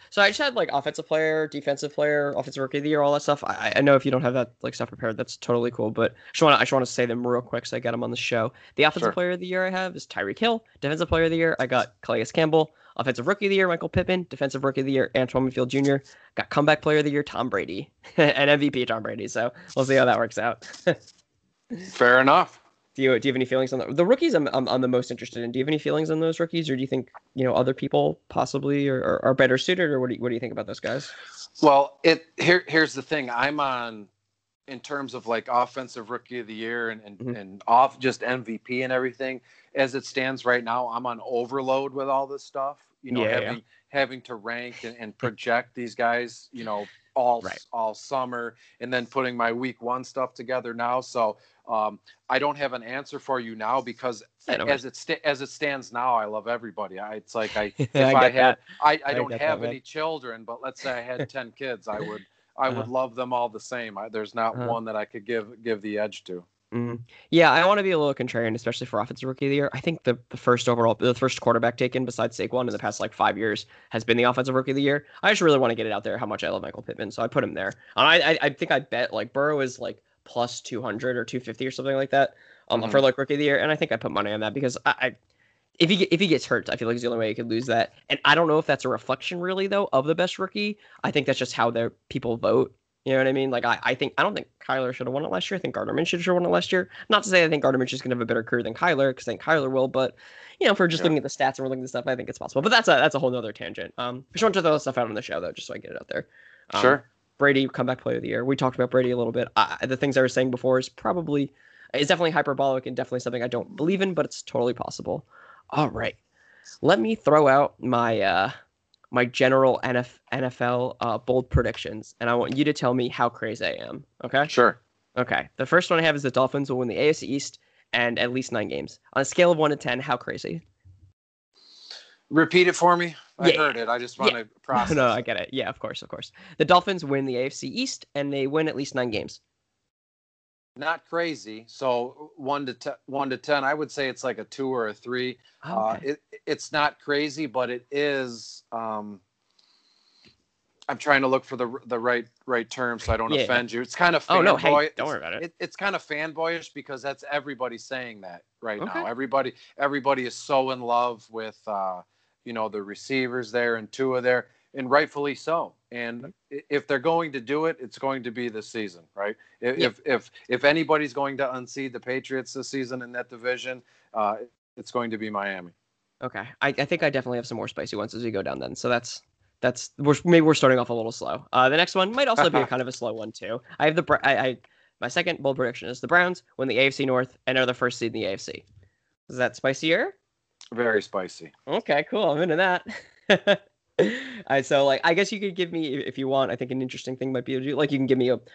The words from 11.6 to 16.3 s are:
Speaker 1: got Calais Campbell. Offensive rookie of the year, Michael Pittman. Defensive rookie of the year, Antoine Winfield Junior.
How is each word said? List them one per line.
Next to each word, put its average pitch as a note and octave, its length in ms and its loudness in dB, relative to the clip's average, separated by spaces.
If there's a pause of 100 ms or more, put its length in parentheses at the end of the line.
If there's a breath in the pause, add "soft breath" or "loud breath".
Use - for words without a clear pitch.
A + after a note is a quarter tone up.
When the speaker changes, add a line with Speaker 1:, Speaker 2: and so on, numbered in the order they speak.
Speaker 1:
got A#2+ 360 0
Calais A#2 240 0
Campbell. D#3 460 4 (240 soft breath)
Offensive B2 300 -2
rookie G3+ 200 0
of G3 40 0
the G3 60 4
year, F#3+ 120 4
Michael E3+ 200 -2
Pittman. F#3 420 0
Defensive C3+ 320 -4
rookie C3+ 180 2
of C3+ 60 -2
the C#3 60 0
year, C3 240 2
Antoine B2+ 280 2
Winfield B2+ 260 0
Junior. C#3 320 2 (340 loud breath)